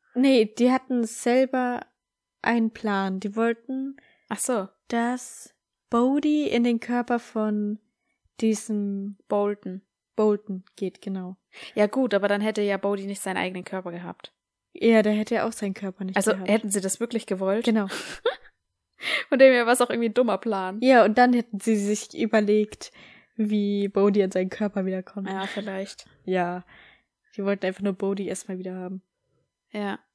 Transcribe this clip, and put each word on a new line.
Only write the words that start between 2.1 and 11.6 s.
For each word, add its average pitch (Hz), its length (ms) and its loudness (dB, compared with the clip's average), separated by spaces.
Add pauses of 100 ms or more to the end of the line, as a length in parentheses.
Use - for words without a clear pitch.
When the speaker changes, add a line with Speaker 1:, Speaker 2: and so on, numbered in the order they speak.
Speaker 1:
einen 226 300 0
Plan. 196 480 -4
Die 202 160 -8
wollten, 262 600 -4 (320)
Speaker 2:
Ach 208 120 -8
so. 208 280 -2 (220)
Speaker 1:
dass 240 680 -4 (340)
Bodhi 285 580 2
in 240 160 2
den 240 160 2
Körper 240 400 -2
von 214 600 -4 (600)
diesem 208 760 -2 (100)
Speaker 2:
Bolton. 202 540 -4 (340)
Speaker 1:
Bolton 208 500 0 (100)
geht, - 260 -8
genau. 190 360 -10 (380)